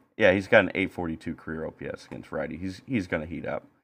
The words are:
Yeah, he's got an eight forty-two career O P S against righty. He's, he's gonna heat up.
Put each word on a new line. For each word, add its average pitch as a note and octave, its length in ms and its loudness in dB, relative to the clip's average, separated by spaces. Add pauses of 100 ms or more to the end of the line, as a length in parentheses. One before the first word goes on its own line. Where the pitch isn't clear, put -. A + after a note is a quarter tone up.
(160)
Yeah, G2+ 160 6
he's G2 160 0
got G#2+ 160 8
an F2 100 -4
eight F#2 180 0
forty-two E2 420 -6
career D#2+ 320 -8
O D2 60 -8
P C2+ 140 -14
S - 200 -10
against - 260 -14
righty. D2 240 -6
He's, F#2 300 -8
he's G#2+ 200 -2
gonna D#2+ 200 -4
heat D#2+ 200 -8
up. C#2 180 -6 (200)